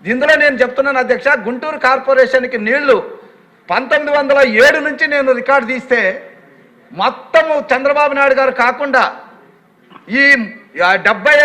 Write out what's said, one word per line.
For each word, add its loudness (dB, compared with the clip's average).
ఇందులో 0
నేను 0
చెప్తున్నాను -2
అధ్యక్ష, -4
గుంటూరు -4
కార్పొరేషన్కి 0
నీళ్లు 0
పంతొమ్మిది -2
వందల 0
ఏడు 4
నుంచి -4
నేను -2
రికార్డు 0
తీస్తే -4
మొత్తము -2
చంద్రబాబు 0
నాయుడు 2
గారు 0
కాకుండా -2
ఈ, 4
ఆ, 4
డెబ్బై 2